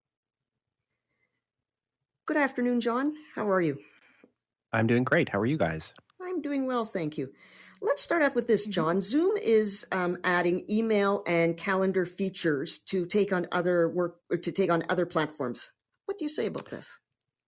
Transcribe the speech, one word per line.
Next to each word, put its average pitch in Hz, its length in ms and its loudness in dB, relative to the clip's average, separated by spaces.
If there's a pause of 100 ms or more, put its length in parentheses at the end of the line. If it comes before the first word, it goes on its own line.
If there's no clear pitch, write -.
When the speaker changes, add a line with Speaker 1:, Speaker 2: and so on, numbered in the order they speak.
(2250)
Speaker 1:
Good 302 140 0
afternoon, 247 420 2
John. 240 320 0 (220)
How 214 160 -4
are 185 100 4
you? 147 200 0 (920)
Speaker 2:
I'm 113 140 2
doing 120 180 4
great. 156 240 2
How 101 120 -2
are 95 40 0
you 147 140 0
guys? 80 340 -2 (300)
Speaker 1:
I'm 359 180 -6
doing 285 260 -4
well, 247 200 -2
thank 165 320 -4
you. 131 160 -8 (480)
Let's 554 200 0
start 339 200 2
off 285 120 2
with 233 140 0
this, 208 140 4
Speaker 3:
Mm-hmm. 214 80 -6
Speaker 1:
John. 175 320 0
Zoom 311 340 2
is, 214 560 2
um, 180 320 0
adding 175 460 2
email 208 560 2
and 170 280 2
calendar 190 520 0
features 175 800 -2
to 185 180 -2
take 196 260 0
on 180 220 0
other 175 380 2
work, 170 300 -4 (100)
or 185 80 0
to - 140 -4
take 175 200 2
on 170 160 2
other 180 160 2
platforms. 147 680 -2 (360)
What 403 100 -6
do 302 80 -8
you 294 60 -4
say - 160 -2
about - 240 -8
this? - 280 -14 (500)